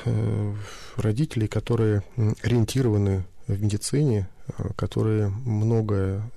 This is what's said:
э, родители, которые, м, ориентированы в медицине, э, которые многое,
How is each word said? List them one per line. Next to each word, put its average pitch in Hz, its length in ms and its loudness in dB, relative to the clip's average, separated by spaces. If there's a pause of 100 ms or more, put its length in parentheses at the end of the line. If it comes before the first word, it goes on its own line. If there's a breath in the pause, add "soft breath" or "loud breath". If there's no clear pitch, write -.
э, 107 480 0 (420 loud breath)
родители, 110 520 0
которые, 107 560 2 (120)
м, 110 260 2
ориентированы 104 840 2 (220)
в 101 140 -2
медицине, 107 680 0 (180)
э, 101 300 -6
которые 107 500 0
многое, 107 1080 0